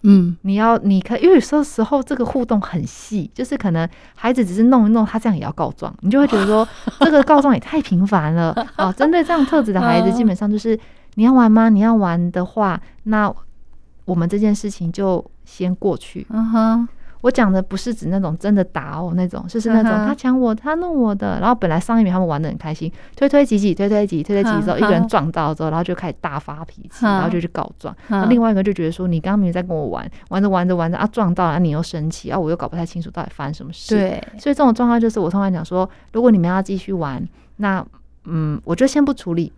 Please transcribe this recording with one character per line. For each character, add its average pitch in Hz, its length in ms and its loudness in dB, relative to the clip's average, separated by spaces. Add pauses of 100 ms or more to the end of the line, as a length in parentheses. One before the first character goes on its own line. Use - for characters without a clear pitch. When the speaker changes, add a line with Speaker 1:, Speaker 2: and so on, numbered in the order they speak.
Speaker 1:
嗯。 180 380 6
Speaker 2:
你 196 120 -2
要， 226 240 4
你 190 220 2
可 240 160 -6
以， - 60 -2
因 339 60 6
为 370 80 8
有 254 40 8
时 - 140 -4
候， 302 80 2
时 247 200 -4
候 269 200 0
这 285 140 -6
个 240 100 -2
互 247 180 -4
动 226 160 0
很 165 240 -6
细， - 480 -8
就 254 120 -6
是 277 120 -6
可 208 140 -2
能 165 180 -2 (280)
孩 233 160 -2
子 247 120 2
只 180 80 -4
是 214 120 2
弄 247 220 6
一 208 40 4
弄， 226 160 4
他 220 100 -6
这 226 120 0
样 190 80 0
也 139 60 -6
要 104 100 -6
告 147 200 -4
状， - 280 -10
你 185 100 0
就 262 80 4
会 285 80 6
觉 220 100 0
得 196 80 2
说， 214 320 2
Speaker 1:
<laughs> - 100 -10 (140)
Speaker 2:
“这 302 100 6
个 294 120 6
告 294 180 6
状 269 140 4
也 156 60 0
太 311 200 -2
频 185 240 2
繁 165 300 0
了。” 165 180 0 (240)
哦， 185 180 0
针 294 180 2
对 349 100 4
这 330 100 -2
样 294 140 2
特 302 160 2
质 214 100 -2
的 185 80 2
孩 233 220 4
子， 185 80 4
Speaker 1:
嗯。 - 20 0
Speaker 2:
基 240 120 0
本 196 100 4
上 208 160 -2
就 214 80 0
是 220 200 -2 (360)
，“你 214 80 0
要 247 100 6
玩 240 180 6
吗？ 220 200 6
你 208 80 6
要 226 160 4
玩 175 380 0
的 180 120 -2
话， 185 340 -2 (260)
那 214 280 0 (720)
我 185 100 -4
们 170 140 0
这 196 80 -2
件 208 160 2
事 208 160 -4
情 175 220 -6
就 185 340 -2 (200)
先 180 320 -6
过 185 200 -2
去。” - 340 -14
Speaker 1:
嗯 226 200 -2
哼。 226 380 2 (340)
Speaker 2:
我 247 80 4
讲 220 220 2
的 190 100 0
不 190 140 -8
是 226 180 -6
指 160 140 -8
那 190 100 -2
种 165 180 -4
真 208 160 -2
的 196 120 2
打 151 340 -10
哦 170 160 -6
那 180 140 -2
种， - 180 -10
就 220 140 -6
是 220 80 -4
那 220 120 4
种 220 120 2
Speaker 1:
嗯 214 80 0
哼。 214 80 -2
Speaker 2:
他 - 40 -2
抢 254 240 -2
我， 247 160 0
他 269 220 -4
弄 349 180 -4
我 233 220 0
的， 196 240 -4
然 214 100 0
后 247 60 4
本 190 160 -2
来 160 80 0
上 226 220 0
一 - 20 4
秒 185 100 2
他 185 60 0
们 185 80 0
玩 156 160 -2
得 156 60 -4
很 - 100 -8
开 156 160 -8
心， 180 160 -8 (240)
推 277 140 2
推 285 180 4
挤 214 100 0
挤， 196 160 2
推 196 160 -2
推 208 160 2
挤， 175 200 -4
推 202 180 0
推 220 100 0
挤 214 120 0
之 208 40 -2
后， 180 80 0
Speaker 1:
嗯 - 20 -4
哼。 - 0 -
Speaker 2:
一 - 20 -2
个 208 100 2
人 175 160 4
撞 165 240 0
到 156 240 -2
之 160 80 -8
后， 160 80 -2
然 160 80 -2
后 175 60 -2
就 180 100 -4
开 175 140 -8
始 143 120 -8
大 143 160 -8
发 147 280 -12
脾 - 260 -20
气， - 160 -4
Speaker 1:
嗯。 202 80 2
Speaker 2:
然 185 80 0
后 170 80 0
就 175 100 0
去 170 60 -6
告 - 320 -8
状。 - 180 -14 (120)
Speaker 1:
嗯。 202 140 0
Speaker 2:
那 - 40 0
另 240 160 4
外 226 80 2
一 208 40 2
个 190 60 2
就 196 120 0
觉 180 120 -4
得 160 60 -2
说 180 160 -6
，“你 170 140 -2
刚 185 100 -4
刚 208 80 2
明 202 60 2
明 175 80 0
在 180 100 -4
跟 180 80 -8
我 151 160 -4
玩， 78 180 -8 (260)
玩 190 120 -2
着 208 60 2
玩 180 180 0
着 185 80 2
玩 165 160 -2
着， 175 80 -4
啊， 220 140 0
撞 196 200 0
到 180 140 0
了， 160 60 0
啊， 156 80 -2
你 170 100 2
又 147 100 -2
生 156 300 -6
气， - 180 -12
啊， 135 80 -4
我 165 140 -2
又 170 60 0
搞 156 120 -8
不 - 60 -12
太 170 100 -6
清 170 160 -10
楚 165 120 -10
到 170 100 -10
底 - 100 -10
发 147 120 -12
生 147 100 -8
什 - 100 -16
么 170 80 -14
事。” - 240 -6
Speaker 1:
对。 190 240 -2 (160)
Speaker 2:
所 285 140 -4
以 277 40 2
这 - 0 -
种 254 200 4
状 240 140 0
况 233 120 2
就 226 80 2
是 - 120 -4
我 175 100 -2
通 196 100 0
常 196 120 0
讲 165 120 -4
说 185 240 -2 (240)
，“如 220 80 -2
果 247 80 6
你 220 80 8
们 175 140 2
要 185 100 0
继 190 160 -6
续 196 160 -8
玩， 151 320 -6 (340)
那， 196 280 -2 (380)
嗯， 156 400 -4
我 170 100 -2
就 247 100 2
先 285 200 2
不 277 100 0
处 175 200 -6
理。” 165 240 -4